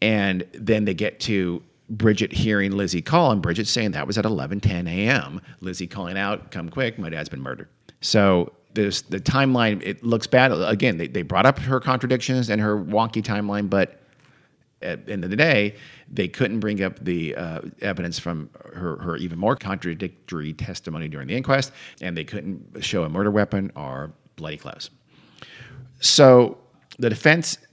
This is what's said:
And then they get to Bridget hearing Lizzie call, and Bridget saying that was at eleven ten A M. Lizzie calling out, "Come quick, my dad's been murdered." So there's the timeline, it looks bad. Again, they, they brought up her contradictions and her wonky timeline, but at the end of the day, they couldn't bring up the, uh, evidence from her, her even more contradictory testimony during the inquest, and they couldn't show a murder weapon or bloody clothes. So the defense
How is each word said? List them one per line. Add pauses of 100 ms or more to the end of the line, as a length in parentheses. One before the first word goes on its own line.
And
then
they
get
to (260)
Bridget
hearing
Lizzie
call,
and
Bridget
saying
that
was
at
eleven
ten
A
M. (200)
Lizzie
calling
out,
"Come
quick,
my
dad's
been
murdered." (320)
So (220)
there's
the
timeline,
it
looks
bad.
Again,
they,
they
brought
up
her
contradictions
and
her
wonky
timeline,
but (840)
at
the
end
of
the
day, (340)
they
couldn't
bring
up
the,
uh, (200)
evidence
from (260)
her,
her
even
more
contradictory
testimony
during
the
inquest, (280)
and
they
couldn't (200)
show
a
murder
weapon
or (240)
bloody
clothes. (1080)
So (400)
the
defense (140)